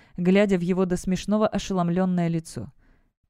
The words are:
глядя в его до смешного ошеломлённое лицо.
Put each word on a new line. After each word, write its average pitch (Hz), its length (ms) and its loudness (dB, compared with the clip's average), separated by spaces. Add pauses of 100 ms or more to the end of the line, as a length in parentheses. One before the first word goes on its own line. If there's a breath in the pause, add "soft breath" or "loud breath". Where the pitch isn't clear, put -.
(180 soft breath)
глядя 190 400 4
в 170 40 -2
его 180 240 0
до 180 120 -2
смешного 196 500 0
ошеломлённое 180 800 0
лицо. 165 460 -8 (560)